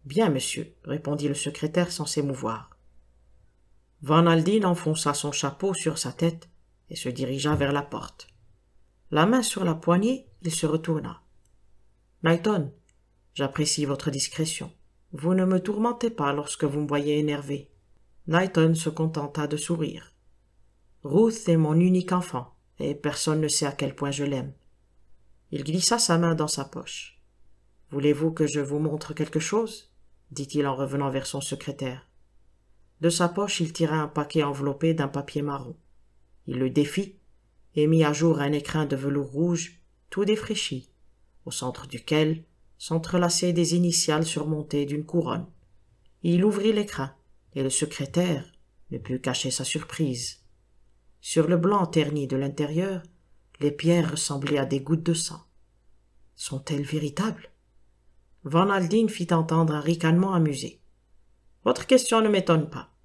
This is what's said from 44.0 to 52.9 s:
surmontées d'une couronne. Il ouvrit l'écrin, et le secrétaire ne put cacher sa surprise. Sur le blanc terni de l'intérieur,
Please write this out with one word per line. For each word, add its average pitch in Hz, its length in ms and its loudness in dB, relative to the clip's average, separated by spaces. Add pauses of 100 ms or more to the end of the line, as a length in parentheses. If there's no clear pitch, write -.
surmontées 151 600 -2
d'une 147 180 -4
couronne. 151 420 -2 (760)
Il 175 220 4
ouvrit 208 280 4
l'écrin, 208 420 -2 (400)
et 139 80 -2
le 135 80 0
secrétaire 156 760 -2 (460)
ne 127 80 -8
put 127 220 -6
cacher - 300 -2
sa 131 140 -4
surprise. 131 760 -4 (800)
Sur 160 280 2
le 175 80 4
blanc 185 300 2
terni 151 400 0
de 135 100 -2
l'intérieur, 156 680 -2 (580)